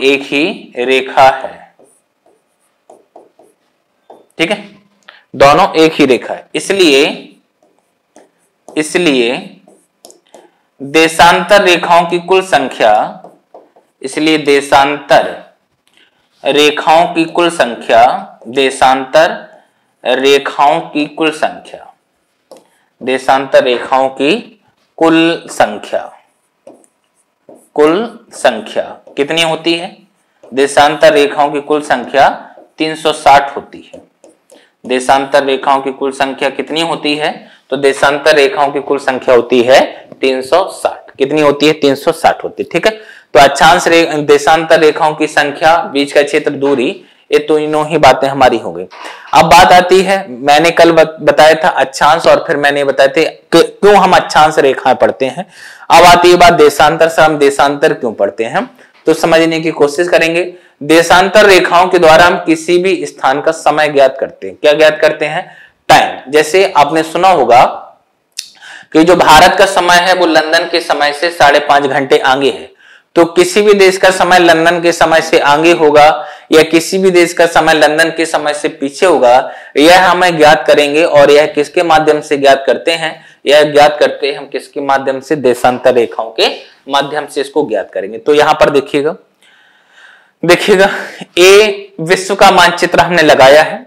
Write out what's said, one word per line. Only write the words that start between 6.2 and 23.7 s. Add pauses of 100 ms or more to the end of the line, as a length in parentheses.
है।
इसलिए, (1700)
इसलिए (1400)
देशांतर
रेखाओं
की
कुल
संख्या, (1080)
इसलिए
देशांतर (1120)
रेखाओं
की
कुल
संख्या, (420)
देशांतर (680)
रेखाओं
की
कुल
संख्या, (1160)
देशांतर
रेखाओं